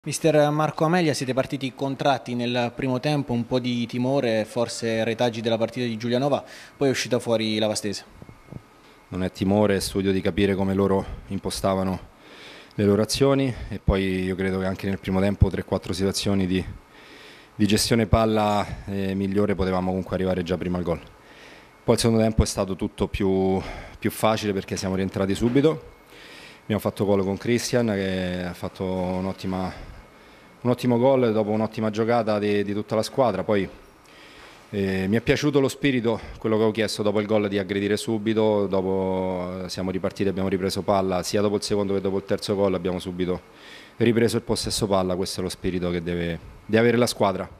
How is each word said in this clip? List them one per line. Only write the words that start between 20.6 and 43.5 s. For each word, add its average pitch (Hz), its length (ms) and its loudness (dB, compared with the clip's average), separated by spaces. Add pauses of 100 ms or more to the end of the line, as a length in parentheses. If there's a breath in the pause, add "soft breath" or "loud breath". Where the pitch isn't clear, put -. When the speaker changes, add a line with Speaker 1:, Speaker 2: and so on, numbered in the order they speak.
Speaker 2:
al 87 80 -2
gol. 82 160 -2 (840 loud breath)
Poi 120 120 4
il - 60 0
secondo 113 200 4
tempo 110 220 4
è 104 40 4
stato 95 300 -4
tutto 104 320 -4
più, 95 500 2 (400 loud breath)
più 104 120 -2
facile 107 420 0
perché 95 240 -4
siamo 95 200 -2
rientrati 95 380 0
subito, 139 480 2 (800 loud breath)
abbiamo 104 180 -2
fatto 104 240 0
gol 98 180 4
con 98 140 -2
Christian 120 480 0
che 92 580 -2
ha 87 100 -8
fatto 95 300 -8
un'ottima, 92 1080 -4 (720 loud breath)
un 120 60 2
ottimo 120 260 2
gol 123 340 4
dopo 107 200 2
un'ottima 110 400 0
giocata 110 480 2
di, 104 260 2
di 101 80 -4
tutta 104 220 -4
la 110 80 2
squadra. 104 420 0
Poi, 101 240 2 (1040 loud breath)
eh, 95 360 -2
mi 104 100 2
è 113 40 2
piaciuto 143 400 2
lo 135 80 2
spirito, 120 500 0 (200 loud breath)
quello 110 180 0
che 110 60 4
ho 110 80 4
chiesto 107 320 -2
dopo 104 180 2
il 101 60 -2
gol, 104 220 2
di 101 100 -2
aggredire 101 400 0
subito. 107 680 2
Dopo, 92 960 -2
eh, 90 40 -10
siamo 95 220 -4
ripartiti, 95 400 -2
abbiamo 95 180 -2
ripreso 95 320 0
palla 95 420 0
sia 104 200 0
dopo 104 140 2
il 98 60 -2
secondo 101 300 -2
che 98 80 0
dopo 95 160 -2
il 95 80 -2
terzo 104 300 -2
gol, 98 180 2
abbiamo 90 260 -2
subito 90 440 -4 (560 loud breath)